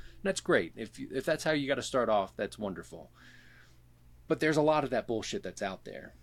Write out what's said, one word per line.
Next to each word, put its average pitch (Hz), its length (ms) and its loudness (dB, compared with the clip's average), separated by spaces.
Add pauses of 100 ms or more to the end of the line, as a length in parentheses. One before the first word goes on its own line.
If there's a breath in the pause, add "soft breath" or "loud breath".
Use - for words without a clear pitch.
(120 loud breath)
And - 100 -20
that's 190 180 0
great. 107 360 2
If 110 220 -10
you, 135 140 -10
if 131 120 -4
that's 156 200 0
how 160 60 2
you 147 160 2
gotta 127 160 0
start 120 260 0
off, 101 280 4
that's 101 220 -4
wonderful. 85 520 -8 (1160 loud breath)
But 151 140 0
there's 156 160 4
a 151 60 4
lot 151 220 4
of 120 60 -2
that 117 180 0
bullshit 107 340 -2
that's - 180 -8
out 95 240 -6
there. - 380 -14